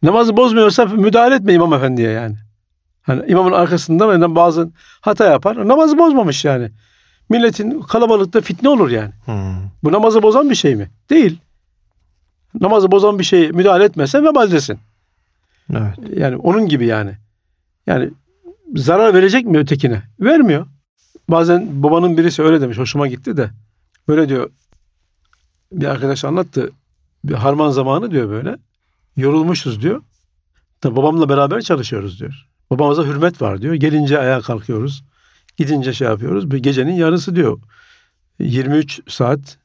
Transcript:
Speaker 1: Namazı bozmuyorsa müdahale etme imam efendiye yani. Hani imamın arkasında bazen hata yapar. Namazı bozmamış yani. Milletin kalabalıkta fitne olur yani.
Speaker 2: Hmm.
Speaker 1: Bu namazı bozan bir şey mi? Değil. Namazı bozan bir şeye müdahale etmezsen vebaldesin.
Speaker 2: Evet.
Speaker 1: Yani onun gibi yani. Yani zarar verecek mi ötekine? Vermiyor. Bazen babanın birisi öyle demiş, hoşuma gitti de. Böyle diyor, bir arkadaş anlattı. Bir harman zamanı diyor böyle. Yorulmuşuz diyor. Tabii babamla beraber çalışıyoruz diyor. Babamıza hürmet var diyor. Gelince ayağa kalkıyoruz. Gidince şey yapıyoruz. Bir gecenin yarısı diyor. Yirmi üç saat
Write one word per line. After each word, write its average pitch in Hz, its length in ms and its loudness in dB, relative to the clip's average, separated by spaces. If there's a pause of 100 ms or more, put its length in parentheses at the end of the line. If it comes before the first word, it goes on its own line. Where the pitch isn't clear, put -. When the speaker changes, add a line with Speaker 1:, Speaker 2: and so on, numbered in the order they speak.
Speaker 1:
Namazı 214 340 2
bozmuyorsa 226 480 4
müdahale 220 500 2
etme 196 180 2
imam 170 200 2
efendiye 127 380 0
yani. 110 240 -6 (680)
Hani 143 300 -4
imamın 185 200 2
arkasında 175 840 2
bazen 165 360 2 (300)
hata 208 240 0
yapar. 196 420 0
Namazı 294 300 4
bozmamış 262 480 2
yani. 123 260 -2 (580)
Milletin 233 520 0
kalabalıkta 214 600 0
fitne 214 280 -2
olur 214 200 4
yani. 107 220 -4 (140)
Speaker 2:
Hmm. 95 300 -6 (280)
Speaker 1:
Bu 151 80 2
namazı 214 320 2
bozan 247 260 4
bir 233 60 2
şey 139 200 0
mi? 101 140 -8 (200)
Değil. 233 300 2 (1200)
Namazı 190 300 4
bozan 202 280 4
bir 185 40 -2
şeye 170 280 2
müdahale 185 320 4
etmezsen 202 420 0
vebaldesin. 190 540 0 (920)
Speaker 2:
Evet. 107 220 -4 (220)
Speaker 1:
Yani 135 200 -2
onun 202 300 0
gibi 135 180 -2
yani. 107 260 -2 (760)
Yani 147 220 -2 (680)
zarar 180 380 2
verecek 196 320 4
mi 180 120 2
ötekine? 139 440 -2 (180)
Vermiyor. 214 480 2 (640)
Bazen 165 540 0
babanın 165 340 2
birisi 165 260 0
öyle 156 180 2
demiş, 120 160 -4
hoşuma 139 300 -4
gitti 135 300 -8
de. 113 120 -4 (580)
Böyle 151 220 0
diyor, 131 200 -4 (1200)
bir 160 140 -6
arkadaş 135 400 -4
anlattı. 151 460 -4 (520)
Bir 147 100 -6
harman 143 360 0
zamanı 139 420 -2
diyor 123 180 -2
böyle. 135 260 -8 (640)
Yorulmuşuz 143 640 -2
diyor. 202 200 -4 (800)
Tabii 117 140 -2
babamla 151 340 0
beraber 143 320 0
çalışıyoruz 107 580 -6
diyor. 143 280 -16 (220)
Babamıza 147 360 0
hürmet 147 360 -2
var 98 200 -6
diyor. 139 120 -6
Gelince 151 460 0
ayağa 131 220 -2
kalkıyoruz. 120 600 -8 (540)
Gidince 139 360 -2
şey 123 140 -4
yapıyoruz. 143 440 -4
Bir 139 60 -2
gecenin 135 360 -2
yarısı 170 420 -2
diyor. 131 240 0 (800)
Yirmi 131 380 -2
üç 151 300 -4
saat 139 580 -4